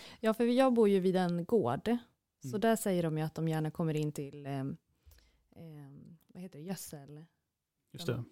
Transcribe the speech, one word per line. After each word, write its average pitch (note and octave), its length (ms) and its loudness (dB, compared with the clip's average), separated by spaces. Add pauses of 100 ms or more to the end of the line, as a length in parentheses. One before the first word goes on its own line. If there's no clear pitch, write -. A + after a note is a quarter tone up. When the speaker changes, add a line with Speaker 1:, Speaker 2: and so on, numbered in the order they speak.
(200)
Speaker 1:
Ja, A3 140 0
för A#3+ 100 2
jag B3 300 4
bor A3+ 140 6
ju G3 120 6
vid F#3 160 4
en F3 280 2
gård, F3+ 520 2 (460)
så C#3 60 -8
Speaker 2:
Mm. G3 120 -2
Speaker 1:
där A3+ 160 4
säger F#3 260 0
de D#3 160 0
ju D#3 60 0
att D#3+ 100 -6
de D#3+ 140 0
gärna D#3 220 0
kommer D#3+ 240 -2
in D3+ 180 0
till, C#3+ 340 -10
ehm, C#3 300 -6 (800)
ehm, D3 600 -18 (100)
vad - 160 -16
heter F#3 160 -14
det, D3+ 60 -14
gödsel. D3+ 600 -12 (680)
Speaker 2:
Just E3+ 140 -12
det. A#2+ 260 -2